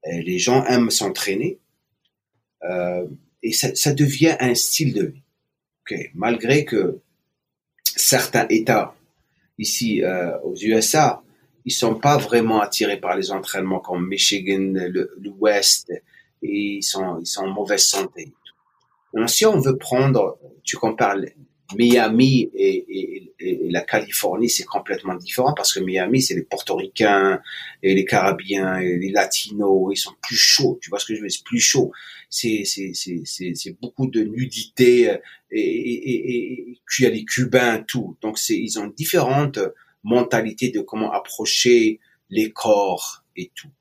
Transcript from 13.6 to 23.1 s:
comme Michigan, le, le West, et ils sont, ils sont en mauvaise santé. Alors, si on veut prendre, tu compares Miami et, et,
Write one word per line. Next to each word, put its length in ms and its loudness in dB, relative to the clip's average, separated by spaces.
comme 280 -4
Michigan, 680 0
le, 440 -4
le 120 -12
West, 520 2
et 160 -4
ils 60 -8
sont, 360 -4
ils 60 -12
sont 160 -8
en 120 -6
mauvaise 320 0
santé. 480 -4
Alors, 140 0
si 160 2
on 140 4
veut 180 2
prendre, 600 2
tu 140 -6
compares 400 0
Miami 760 6
et, 240 2
et, 640 -10